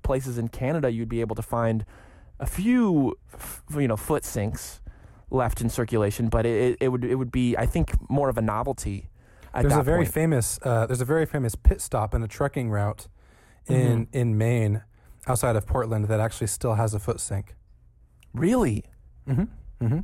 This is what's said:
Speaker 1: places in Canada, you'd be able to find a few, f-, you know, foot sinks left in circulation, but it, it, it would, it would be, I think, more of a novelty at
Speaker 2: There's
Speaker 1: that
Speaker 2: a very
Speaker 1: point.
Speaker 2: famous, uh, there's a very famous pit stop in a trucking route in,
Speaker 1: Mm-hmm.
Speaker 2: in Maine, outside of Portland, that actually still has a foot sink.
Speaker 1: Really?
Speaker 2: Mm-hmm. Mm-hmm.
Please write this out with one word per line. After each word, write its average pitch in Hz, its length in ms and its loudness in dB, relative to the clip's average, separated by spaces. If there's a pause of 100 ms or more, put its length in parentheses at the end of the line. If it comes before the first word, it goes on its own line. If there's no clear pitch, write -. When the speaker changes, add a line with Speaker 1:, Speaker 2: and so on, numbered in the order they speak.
Speaker 1:
places 131 340 -2
in 117 120 -2
Canada, 135 440 -2
you'd 113 160 -4
be 117 140 -2
able 110 120 -2
to 113 80 -4
find 113 420 0 (540)
a - 80 -6
few, 190 720 2 (160)
f-, - 300 -16 (120)
you 143 140 2
know, 107 80 0
foot - 280 -2
sinks - 580 -6 (480)
left 127 320 0
in 113 80 0
circulation, 113 580 0
but 113 160 2
it, 120 280 2
it, - 100 -6
it 135 60 2
would, 123 160 0
it 117 100 0
would 131 180 -2
be, 123 240 2
I 117 80 0
think, 156 280 0 (180)
more 139 180 2
of 113 80 0
a 113 60 0
novelty 110 680 -4 (460)
at - 80 0
Speaker 2:
There's 143 100 6
Speaker 1:
that 147 80 4
Speaker 2:
a 127 40 0
very 165 200 4
Speaker 1:
point. - 100 -2
Speaker 2:
famous, 156 480 2
uh, 117 240 2
there's 123 140 -2
a 123 60 -4
very 156 180 2
famous 131 300 -2
pit - 260 4
stop 110 340 -2
in 117 80 0
a 110 60 -4
trucking 131 420 -2
route 104 380 -2 (580)
in, 120 420 2
Speaker 1:
Mm-hmm. - 100 -8
Speaker 2:
in 117 180 2
Maine, 110 460 2 (440)
outside 120 300 2
of 104 100 -2
Portland, 110 420 0
that 110 120 2
actually 110 280 -2
still 117 260 -2
has 110 180 0
a 104 60 -4
foot - 200 -4
sink. - 360 -8 (800)
Speaker 1:
Really? 160 500 2 (420)
Speaker 2:
Mm-hmm. 139 180 0 (420)
Mm-hmm. 117 180 2